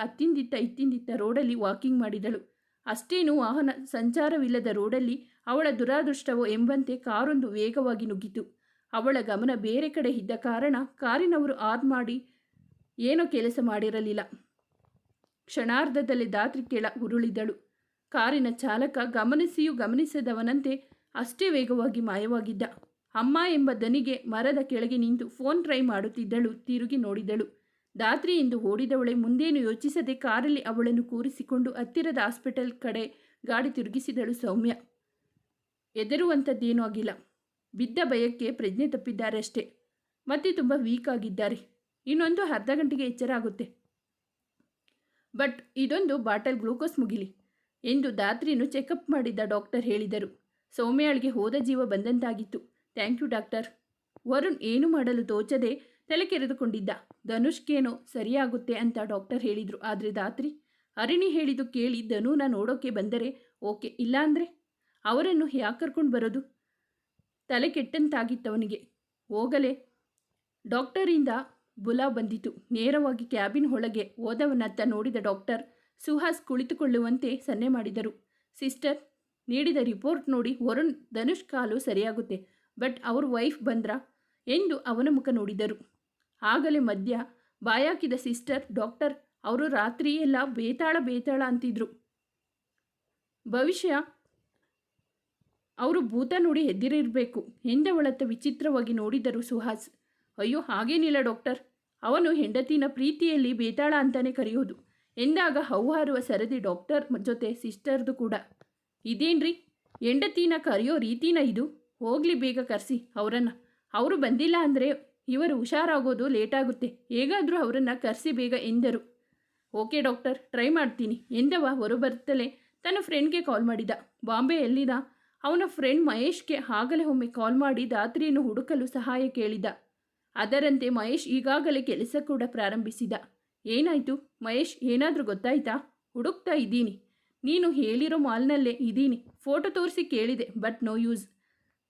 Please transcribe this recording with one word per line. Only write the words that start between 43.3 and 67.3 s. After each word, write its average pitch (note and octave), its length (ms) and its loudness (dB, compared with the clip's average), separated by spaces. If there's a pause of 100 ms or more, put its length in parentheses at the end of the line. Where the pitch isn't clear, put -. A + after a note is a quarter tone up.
ಆಗುತ್ತೆ. A#3 400 -6 (1600)
"But B3+ 280 -2 (140)
ಇದೊಂದು C#4+ 400 2
ಬಾಟಲ್ A3+ 380 0
ಗ್ಲೂಕೋಸ್ B3 440 -2
ಮುಗಿಲಿ" G3+ 360 -4 (480)
ಎಂದು C4 280 0
ಧಾತ್ರಿಯನ್ನು A#3 540 0
ಚೆಕಪ್ C4+ 440 -4
ಮಾಡಿದ್ದ A#3+ 340 0
ಡಾಕ್ಟರ್ G#3 420 -2
ಹೇಳಿದರು. G#3 640 -4 (280)
ಸೌಮ್ಯಾಳಿಗೆ C4 540 2
ಹೋದ A3 300 0
ಜೀವ B3+ 260 0
ಬಂದಂತಾಗಿತ್ತು. A3+ 760 -2 (360)
"Thank A#3 260 -2
you C#4 80 -2
ಡಾಕ್ಟರ್." A3+ 380 -4 (600)
ವರುಣ್ C#4 340 0
ಏನು B3+ 280 2
ಮಾಡಲು B3 340 2
ತೋಚದೆ A#3 840 -2
ತಲೆ E4+ 180 0
ಕೆರೆದುಕೊಂಡಿದ್ದ. B3 640 -2 (380)
"ಧನುಷ್ಗೇನೋ B3+ 840 0
ಸರಿಯಾಗುತ್ತೆ A#3+ 600 -2
ಅಂತ A#3 300 0
ಡಾಕ್ಟರ್ G#3+ 380 -4
ಹೇಳಿದ್ರು, G#3 360 -4
ಆದ್ರೆ G#3+ 340 -4
ಧಾತ್ರಿ, A3 500 -6 (360)
ಅರಿಣಿ F4 280 2
ಹೇಳಿದ್ದು C#4+ 420 0
ಕೇಳಿ A#3+ 400 -2
ಧನುನ A#3+ 400 2
ನೋಡೋಕೆ B3 420 0
ಬಂದರೆ A3+ 720 -4
ಓಕೆ, G#3 260 -6
ಇಲ್ಲಾಂದ್ರೆ D4 580 2 (600)
ಅವರನ್ನು D#4 480 2
ಯಾಕೆ A#3+ 260 -2
ಕರ್ಕೊಂಡು D#4+ 320 0
ಬರೋದು?" A#3 300 0 (1080)